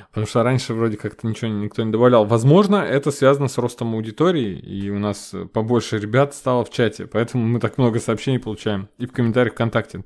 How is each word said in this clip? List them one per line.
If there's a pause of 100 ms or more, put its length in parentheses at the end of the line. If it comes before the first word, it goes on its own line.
(100)
потому
что
раньше
вроде
как-то
ничего
никто
не
добавлял.
Возможно,
это
связано
с
ростом
аудитории,
и
у
нас,
э,
побольше
ребят
стало
в
чате,
поэтому
мы
так
много
сообщений
получаем (100)
и
в
комментариях
ВКонтакте.